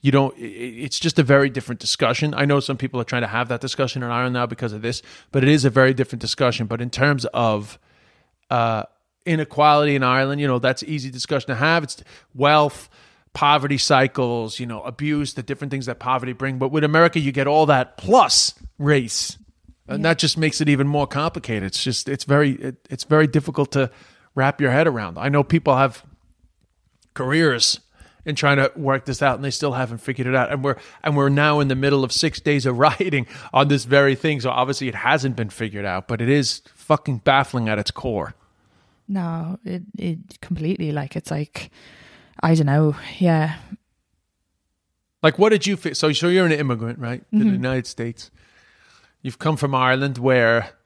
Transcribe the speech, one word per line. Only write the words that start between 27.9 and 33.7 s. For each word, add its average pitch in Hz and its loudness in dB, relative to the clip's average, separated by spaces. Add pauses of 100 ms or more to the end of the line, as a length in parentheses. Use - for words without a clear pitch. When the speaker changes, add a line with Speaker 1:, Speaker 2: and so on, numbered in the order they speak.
Speaker 1:
in 151 -6
trying 143 4
to 139 2
work 135 -2
this 135 -4
out, 135 2
and 139 -8
they 139 -4
still 143 -2
haven't 120 -4
figured 127 -6
it 127 0
out. 127 0
And 135 -4
we're, 139 -2 (280)
and 151 0
we're 139 4
now 147 2
in 139 2
the 131 0
middle 139 2
of 127 -4
six - -2
days 143 0
of 123 -2
<laughs> 135 4
rioting 147 0 (260)
on 143 4
this 135 2